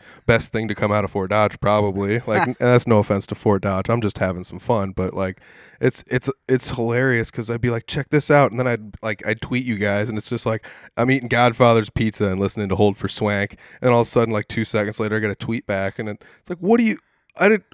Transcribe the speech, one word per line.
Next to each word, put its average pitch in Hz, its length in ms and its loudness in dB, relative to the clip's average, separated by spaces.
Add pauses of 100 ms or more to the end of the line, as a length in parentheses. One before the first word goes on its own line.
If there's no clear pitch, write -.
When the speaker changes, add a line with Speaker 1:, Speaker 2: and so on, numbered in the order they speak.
(260)
Speaker 1:
best 113 260 2
thing 110 180 -2
to 104 60 -4
come 107 160 0
out 104 120 2
of 95 80 -4
Fort 95 180 -4
Dodge, 101 300 2
probably." 104 600 0
Like, 110 260 0
Speaker 2:
<laughs> - 0 -
Speaker 1:
and 127 100 -4
that's 123 300 4
no 113 120 6
offense 101 280 0
to - 80 -8
Fort 101 260 2
Dodge. 95 280 -2
I'm 120 120 0
just 104 160 -2
having 92 260 -2
some - 160 -14
fun, 98 340 -2
but, 92 200 -4
like, 95 280 -6 (400)
it's, 127 260 0
it's, 123 200 -4 (200)
it's 127 240 0
hilarious 120 580 0
'cause 113 220 -8
I'd 117 100 -6
be 120 80 0
like, 117 160 -4
"Check - 240 -6
this 151 220 2
out." 143 180 6
And 110 100 -6
then 127 80 -2
I'd, 110 360 -6
like, 110 240 -6
I'd 110 140 -4
tweet 127 240 -4
you 117 120 -2
guys, 104 320 0
and 107 80 -6
it's 104 120 -8
just 120 180 -6
like, 110 180 -4 (320)
"I'm 127 140 2
eating 131 160 0
Godfather's 117 640 4
pizza 107 380 0
and 92 100 -2
listening 98 300 -2
to 95 80 -2
Hold 104 200 4
for - 120 -4
Swank." 101 480 -2 (240)
And 127 100 2
all 120 100 4
of 113 60 0
a - 20 -4
sudden, 113 240 2
like, 104 140 -4
two - 180 -4
seconds 104 340 -4
later, 107 180 -2
I - 20 -4
get 107 100 -2
a 98 60 -4
tweet - 320 -6
back, 98 320 -4
and 107 100 -8
it, 104 140 -12 (160)
it's - 100 -16
like, 175 100 -10
"What 196 200 4
do 233 60 2
you, 214 120 -2 (400)
I 196 120 4
didn't, 214 240 2